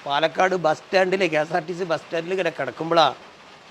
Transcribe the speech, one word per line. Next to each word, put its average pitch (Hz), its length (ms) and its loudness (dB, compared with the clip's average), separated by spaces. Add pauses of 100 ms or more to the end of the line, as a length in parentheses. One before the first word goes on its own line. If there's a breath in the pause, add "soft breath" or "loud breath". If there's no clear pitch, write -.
പാലക്കാട് 160 500 0 (100)
ബസ് 156 160 0
സ്റ്റാൻഡിൽ, 190 420 0 (100)
കെ 151 80 0
എസ് 151 160 -4
ആർ 170 100 -2
ടി 180 120 -8
സി 190 120 -6
ബസ് 151 140 -2
സ്റ്റാൻഡിൽ 170 300 -6
ഇങ്ങനെ 175 240 -2
കിടക്കുമ്പോഴാണ് 156 580 2 (540)